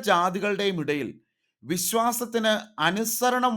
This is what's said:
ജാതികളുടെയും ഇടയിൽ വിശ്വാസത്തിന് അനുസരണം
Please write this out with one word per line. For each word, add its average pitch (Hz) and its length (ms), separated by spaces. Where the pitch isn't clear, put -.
ജാതികളുടെയും 190 800
ഇടയിൽ 147 300
വിശ്വാസത്തിന് 226 880
അനുസരണം 226 760